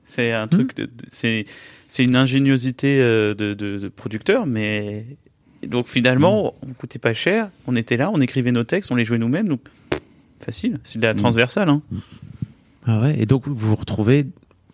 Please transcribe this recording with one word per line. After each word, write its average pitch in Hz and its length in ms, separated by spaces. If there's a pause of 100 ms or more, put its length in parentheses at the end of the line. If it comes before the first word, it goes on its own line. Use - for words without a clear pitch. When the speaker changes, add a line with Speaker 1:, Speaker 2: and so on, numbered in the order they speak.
Speaker 1:
C'est 117 260
un 110 140
Speaker 2:
Mm. - 20
Speaker 1:
truc 226 260
de, - 100
de, - 60 (180)
c'est, 113 360 (440)
c'est - 160
une 123 120
ingéniosité, 135 880
euh, 110 320
de, 104 180
de, 101 260
de 98 100
producteur, 190 580
mais 107 580 (640)
donc 120 180
finalement, 139 760
Speaker 3:
Mm. 131 80
Speaker 1:
on - 20
coûtait - 260
pas 117 140
cher. 196 380 (160)
On 123 100
était 117 220
là, 156 120
on 170 120
écrivait 123 300
nos 120 120
textes, 190 260
on 123 40
les 120 100
jouait 113 140
nous-mêmes. 117 300
Donc, 127 120 (800)
facile, 160 420
c'est - 160
de 113 80
la 110 60
Speaker 3:
Mm. 104 60
Speaker 1:
transversale, 120 500
hein. 147 140 (1040)
Speaker 2:
Ah 110 140
ouais, 143 200
et 110 60
donc 127 220
vous 143 60
vous 107 220
retrouvez 117 500 (480)